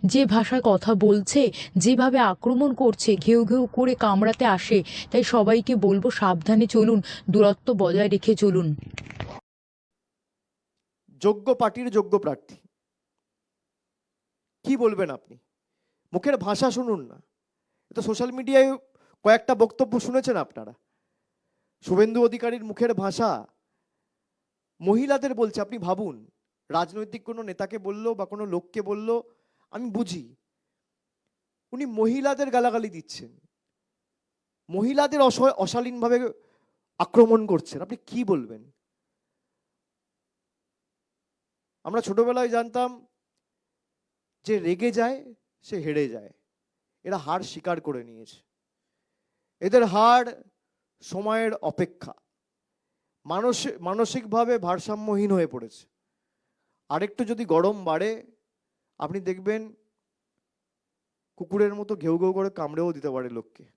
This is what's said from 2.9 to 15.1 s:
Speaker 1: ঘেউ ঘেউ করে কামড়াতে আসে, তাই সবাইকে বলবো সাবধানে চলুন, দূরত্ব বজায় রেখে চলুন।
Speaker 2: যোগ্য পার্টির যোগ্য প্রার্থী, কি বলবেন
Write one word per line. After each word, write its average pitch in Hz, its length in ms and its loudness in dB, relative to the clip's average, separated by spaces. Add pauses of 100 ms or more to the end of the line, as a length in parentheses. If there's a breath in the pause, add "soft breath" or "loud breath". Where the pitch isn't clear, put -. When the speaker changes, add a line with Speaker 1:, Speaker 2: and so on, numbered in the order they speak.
Speaker 1:
ঘেউ 226 280 4
ঘেউ 247 220 2
করে 254 280 0
কামড়াতে 220 500 2 (120)
আসে, - 220 2 (320 loud breath)
তাই 240 140 2
সবাইকে 226 480 2 (140)
বলবো 196 240 4
সাবধানে 214 560 2
চলুন, 220 320 4 (320 loud breath)
দূরত্ব 202 380 2 (100)
বজায় 196 360 2
রেখে 208 180 2 (100)
চলুন। 185 240 2 (2500)
Speaker 2:
যোগ্য 208 320 0
পার্টির 247 360 -2
যোগ্য 202 280 0
প্রার্থী, - 380 -6 (2000)
কি 262 120 0
বলবেন 214 340 0